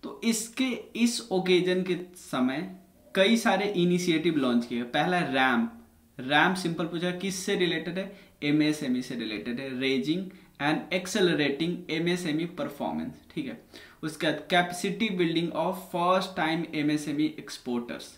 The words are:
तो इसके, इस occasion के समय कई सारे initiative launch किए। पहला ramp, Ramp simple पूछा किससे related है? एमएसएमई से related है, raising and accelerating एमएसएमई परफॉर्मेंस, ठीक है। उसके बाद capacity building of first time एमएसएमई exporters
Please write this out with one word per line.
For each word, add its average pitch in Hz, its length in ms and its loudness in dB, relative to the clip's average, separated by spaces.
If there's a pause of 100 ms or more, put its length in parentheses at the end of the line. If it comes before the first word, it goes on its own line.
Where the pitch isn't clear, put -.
तो - 220 -12
इसके, 233 400 0 (320)
इस 233 340 2
occasion 180 520 4
के 180 180 -2 (140)
समय 135 640 -2 (380)
कई 202 220 6
सारे 202 300 2
initiative 175 720 4
launch 120 300 2
किए। 120 160 -4
पहला 160 360 0
ramp, 131 680 0 (340)
Ramp 151 360 2
simple 170 280 -2
पूछा 175 260 -4
किससे 190 460 -2
related 170 420 0
है? 190 180 -10 (260)
एमएसएमई 147 600 2
से 131 120 -8
related 117 460 -6
है, 135 100 -8
raising 135 520 0 (400)
and 165 380 -2
accelerating 165 880 0
एमएसएमई 170 560 0
परफॉर्मेंस, 87 680 -6 (200)
ठीक 139 120 -4
है। - 180 -12 (380)
उसके 156 240 -4
बाद - 260 -2
capacity 180 560 2 (120)
building 165 320 2
of 175 220 -2 (220)
first 180 480 2
time 160 300 -2
एमएसएमई 151 680 0
exporters 120 640 -6 (140)